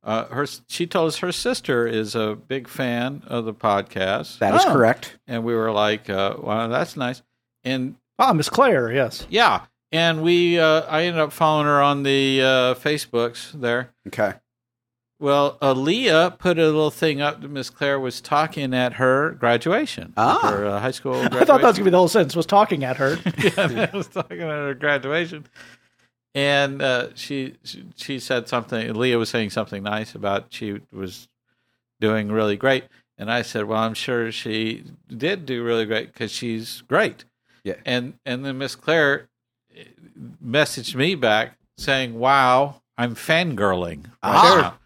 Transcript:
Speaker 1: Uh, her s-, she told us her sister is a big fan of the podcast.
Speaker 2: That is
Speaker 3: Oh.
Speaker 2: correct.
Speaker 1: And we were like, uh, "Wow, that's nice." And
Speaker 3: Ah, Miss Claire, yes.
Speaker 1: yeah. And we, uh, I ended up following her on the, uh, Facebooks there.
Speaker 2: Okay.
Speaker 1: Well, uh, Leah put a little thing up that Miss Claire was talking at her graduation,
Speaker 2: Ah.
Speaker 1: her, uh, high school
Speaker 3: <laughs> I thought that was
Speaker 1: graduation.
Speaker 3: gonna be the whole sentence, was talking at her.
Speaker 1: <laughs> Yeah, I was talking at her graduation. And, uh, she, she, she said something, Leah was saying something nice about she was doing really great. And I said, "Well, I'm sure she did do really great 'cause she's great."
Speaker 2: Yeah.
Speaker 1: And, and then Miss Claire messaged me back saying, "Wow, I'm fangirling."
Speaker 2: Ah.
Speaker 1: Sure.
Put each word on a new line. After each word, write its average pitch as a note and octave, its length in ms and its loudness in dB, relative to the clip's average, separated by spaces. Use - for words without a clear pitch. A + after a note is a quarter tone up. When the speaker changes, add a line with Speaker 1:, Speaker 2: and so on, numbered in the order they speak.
Speaker 1:
Uh, A2 220 -2
her C3+ 180 -4
s-, - 240 -8
she - 180 -4
told E3 220 0
us D#3 100 -4
her F3+ 140 -4
sister C3+ 560 -2
is A2 260 -4
a A2 220 -2
big B2+ 320 -10
fan B2+ 580 -4
of A#2 200 -6
the G#2+ 100 -8
podcast. G2+ 840 -2
Speaker 2:
That G3 160 2
is F4+ 100 6
Speaker 3:
Oh. F4 80 2
Speaker 2:
correct. B2+ 540 2
Speaker 1:
And A#2 180 -8
we A#2 120 -2
were A2 160 0
like, G#2+ 400 0
uh, G2 280 0
"Wow, A2+ 280 -2
that's C#3 280 -4
nice." B2+ 280 -6
And C3 320 -6
Speaker 3:
Ah, B3+ 140 4
Miss D3+ 160 0
Claire, E3 420 2
yes. C3+ 400 -2
Speaker 1:
yeah. F3+ 300 2
And D#3+ 300 0
we, E3+ 380 4
uh, D#3+ 220 4
I D#3+ 240 -2
ended E3+ 180 -2
up C#3+ 100 -2
following D#3 320 2
her D3 160 4
on C#3+ 220 2
the, C3+ 380 2
uh, B2+ 340 4
Facebooks A#2+ 840 -4
there. A#2+ 300 -2
Speaker 2:
Okay. G#2 240 -2
Speaker 1:
Well, C#3+ 420 2
uh, C#3 100 4
Leah E3+ 640 2
put E3+ 220 0
a D#3+ 60 4
little D#3 260 2
thing D3 300 -2
up C#3 200 -4
that C#3+ 80 -14
Miss C3+ 200 -8
Claire C#3 280 -2
was B2+ 220 -6
talking D3 540 -2
at B2+ 200 0
her C3 380 2
graduation, A#2+ 840 0
Speaker 2:
Ah. B2 340 4
Speaker 1:
her, G2+ 140 -2
uh, G2+ 160 -2
high B2+ 100 -2
school B2+ 220 -6
Speaker 3:
<laughs> B2+ 80 -2
I A#3+ 60 0
thought - 40 0
that B2+ 80 -2
was - 80 6
Speaker 1:
graduation. B3 280 6
Speaker 3:
gonna G3 100 -2
be F#3+ 60 6
the F3+ 60 6
whole F3+ 120 6
sentence, E3 260 2
was E3+ 100 0
talking G3+ 380 2
at B2+ 140 -4
her. C#3 200 0
Speaker 1:
<laughs> D#3 100 -4
Yeah, F3+ 560 0
I - 20 -12
was G3 120 -6
talking F3 340 -10
at E3 80 -6
her C#3+ 240 -6
graduation. D3 720 -4
And, C#3 460 0
uh, B2+ 340 0
she, C3+ 380 -8
she, - 220 -18
she C3+ 240 -10
said A#2+ 300 -4
something, A#2 460 -4
Leah A#2+ 220 2
was A2+ 120 0
saying A2 220 -4
something G2+ 320 -6
nice G#2+ 300 -6
about G2+ 360 -4
she G#2 320 -10
was F#2 380 -14
doing G#2+ 280 0
really G#2+ 280 0
great. C3 260 0
And G#2+ 140 -8
I A#2+ 120 -2
said, G#2+ 220 -6
"Well, A2 140 -2
I'm A2+ 140 0
sure A#2 380 -4
she A2 520 -6
did D#3+ 300 -6
do B2 180 -6
really A2+ 220 0
great A2 280 -4
'cause A2 180 -8
she's A2+ 580 -8
great." E3 340 0
Speaker 2:
Yeah. F#2+ 120 -6
Speaker 1:
And, B2 300 -4
and B2+ 180 -6
then C3+ 140 -8
Miss C3+ 180 -8
Claire D3+ 540 2
messaged C3 520 -2
me E3+ 200 0
back A2+ 420 0
saying, C3 400 -2
"Wow, C3+ 640 4
I'm A#2+ 180 -2
fangirling." G2 880 0
Speaker 2:
Ah. F#3 400 6
Speaker 1:
Sure. F2 240 -4